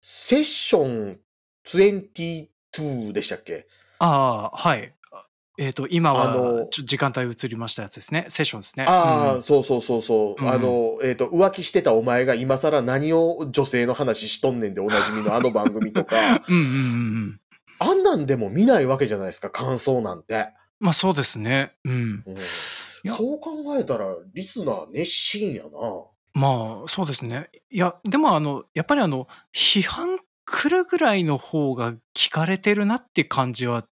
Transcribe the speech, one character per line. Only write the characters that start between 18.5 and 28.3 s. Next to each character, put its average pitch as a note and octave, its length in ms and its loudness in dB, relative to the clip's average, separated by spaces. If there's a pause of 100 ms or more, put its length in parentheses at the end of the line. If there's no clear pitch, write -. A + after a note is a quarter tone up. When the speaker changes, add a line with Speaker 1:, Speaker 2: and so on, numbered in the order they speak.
Speaker 1:
な A#3+ 160 6
い C#3 40 2
わ C3 120 2
け C3+ 100 2
じ G#2+ 60 -2
ゃ - 40 -2
な G2 60 -4
い F#3+ 40 -6
で F3+ 60 -8
す - 80 -14
か、 G2 80 -10
感 B2+ 300 -4
想 B2+ 220 0
な F#2 140 -6
ん E2 80 -20
て。 A2 260 -4 (300)
Speaker 2:
ま G3 100 2
あ、 E3 40 2
そ F#3+ 180 2
う D#3+ 40 0
で C#3+ 80 0
す - 160 -4
ね。 C3 340 -2 (120)
う B2+ 60 -2
ん。 A#2 340 -2
Speaker 1:
う F#2+ 60 -16
ん。 F#2+ 40 -12
Speaker 2:
い F#2+ 40 -14 (640)
や。 G3+ 100 -4
Speaker 1:
そ B3 220 -2
う D4 40 -12
考 D#4 160 -10 (220)
え A#3+ 80 -2
た B2 120 -2
ら、 G2+ 100 -4 (260)
リ F#3 100 -10
ス - 200 -10
ナ B2 80 -2
ー F#2 200 -6
熱 C#3+ 140 -4
心 G#3 480 -2
や G2 100 -10
な。 D2+ 60 -18 (640)
Speaker 2:
ま A#2 520 0
あ、 - 20 -10
そ F#3+ 160 -2
う D#3+ 40 -2
で C#3+ 60 -6
す - 100 -10
ね。 B2 260 -8 (200)
い A#3+ 80 -6
や、 C4 260 0
で G#3 140 0
も C#4+ 180 4